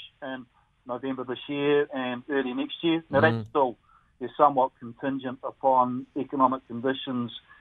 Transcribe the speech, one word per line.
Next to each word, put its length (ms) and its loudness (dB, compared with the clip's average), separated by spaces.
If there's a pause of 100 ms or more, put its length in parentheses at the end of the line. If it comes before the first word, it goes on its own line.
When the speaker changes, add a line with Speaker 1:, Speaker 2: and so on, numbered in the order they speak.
(220)
Speaker 1:
in 240 -10 (420)
November 360 -4
this 140 -4 (100)
year 460 2
and 360 -4
early 240 0
next 280 -6
year. 280 0
Now, 100 4
Speaker 2:
Mm. 160 4
Speaker 1:
that's 140 -6
still 260 0 (440)
is 160 -6
somewhat 440 6
contingent 640 -6
upon 600 2 (100)
economic 500 0
conditions 640 -4 (300)